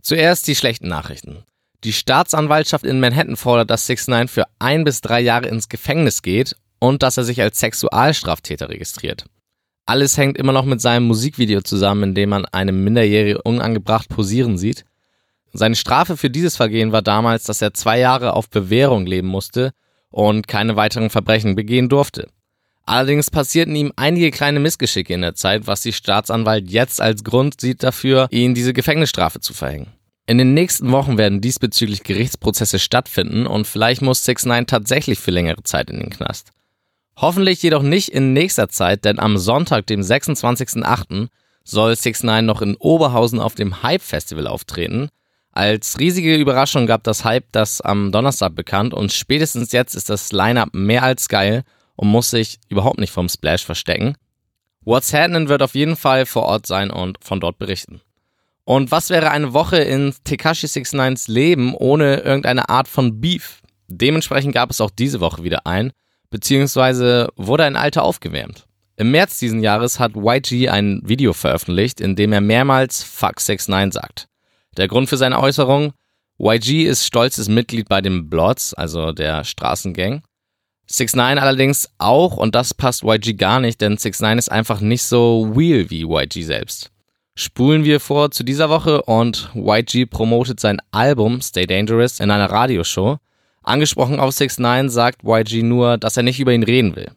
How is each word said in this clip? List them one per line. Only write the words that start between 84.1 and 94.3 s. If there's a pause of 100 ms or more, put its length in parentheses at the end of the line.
nine
ist
einfach
nicht
so
real
wie
Y
G
selbst. (440)
Spulen
wir
vor
zu
dieser
Woche
und
Y
G
promotet
sein
Album
Stay
Dangerous
in
einer
Radioshow. (460)
Angesprochen
auf